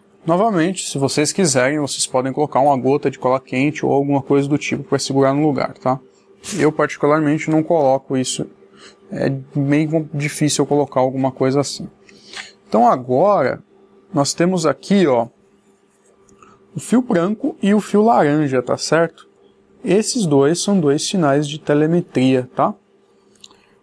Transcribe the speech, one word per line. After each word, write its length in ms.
Novamente, 640
se 120
vocês 340
quiserem, 460
vocês 260
podem 260
colocar 280
uma 180
gota 320
de 80
cola 220
quente 440
ou 80
alguma 300
coisa 260
do 100
tipo 260
pra 160
segurar 340
no 100
lugar, 360
tá? 200
Eu 120
particularmente 800
não 140
coloco 520
isso. 300
É 200
meio 580
difícil 500
eu 40
colocar 320
alguma 320
coisa 280
assim. 300
Então 200
agora, 720
nós 200
temos 320
aqui, 400
ó, 220
o 60
fio 220
branco 600
e 120
o 80
fio 200
laranja, 600
tá 160
certo? 500
Esses 420
dois 380
são 160
dois 260
sinais 440
de 100
telemetria, 960
tá? 180